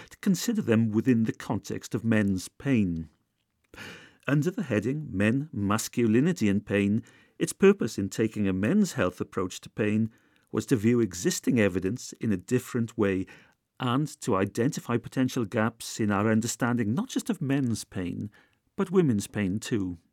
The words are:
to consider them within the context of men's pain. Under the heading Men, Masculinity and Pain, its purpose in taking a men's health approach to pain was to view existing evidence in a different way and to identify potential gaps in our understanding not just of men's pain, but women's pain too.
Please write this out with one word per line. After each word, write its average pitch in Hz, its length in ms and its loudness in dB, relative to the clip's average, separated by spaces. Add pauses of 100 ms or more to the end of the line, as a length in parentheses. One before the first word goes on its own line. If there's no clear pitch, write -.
(100)
to - 80 -20
consider 202 440 0
them 113 300 2
within 113 320 2
the 107 80 -2
context - 640 -8
of 101 80 -6
men's 104 440 0
pain. 90 600 -2 (1200)
Under 151 240 2
the 220 100 -6
heading 127 480 -2
Men, 113 420 0
Masculinity 110 960 2
and 101 160 0
Pain, 101 380 2 (360)
its 165 140 -2
purpose 196 460 2
in 98 100 -2
taking 110 380 -2
a 98 60 0
men's 143 400 2
health 92 280 -2
approach - 420 -6
to - 80 -18
pain 110 400 0 (420)
was 110 140 -4
to - 100 2
view 117 240 2
existing 113 580 -2
evidence 95 600 0
in 117 100 -2
a 101 60 2
different 117 600 -4
way 98 300 0 (540)
and 127 400 -2
to 110 160 0
identify 101 600 0
potential 127 480 -2
gaps 110 540 -4
in 104 140 2
our 104 180 2
understanding 117 640 0
not 208 140 -4
just - 220 -6
of 202 120 -4
men's 131 400 -2
pain, 95 480 -8 (460)
but 190 160 0
women's 143 340 6
pain 101 320 -2
too. 92 400 -4 (140)